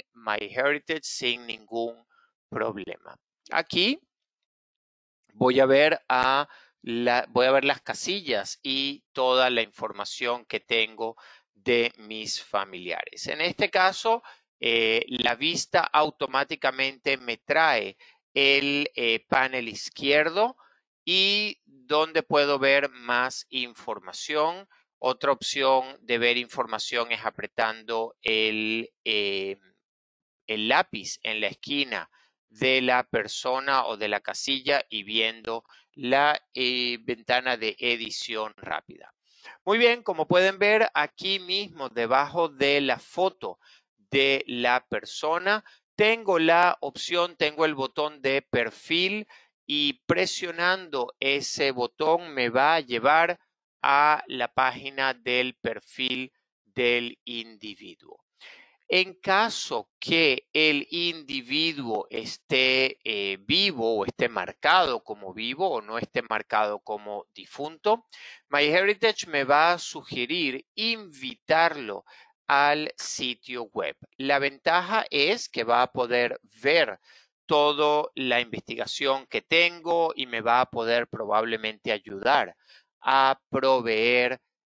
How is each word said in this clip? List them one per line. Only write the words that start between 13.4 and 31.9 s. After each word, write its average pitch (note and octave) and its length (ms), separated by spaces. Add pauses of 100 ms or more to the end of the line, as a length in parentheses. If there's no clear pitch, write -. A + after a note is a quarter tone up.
este F3+ 300
caso, G3 520 (360)
eh, A#2 500
la A#2+ 260
vista E3 460
automáticamente C3+ 1400
me A#2+ 200
trae C#3 600 (380)
el, C#3+ 600
eh, A#2 340
panel C3 400
izquierdo D3+ 880 (480)
y G3+ 600
donde D3+ 580
puedo C#3+ 360
ver C3+ 320
más B2 600
información. C3 1160 (300)
Otra C3 340
opción C3 680
de A#2+ 180
ver A#2+ 180
información A#2 720
es A2+ 140
apretando A2+ 1000
el, A2 720 (120)
eh, G2 520 (880)
el A2 220
lápiz A#2+ 560
en A2 160
la G#2 80
esquina C3 600 (400)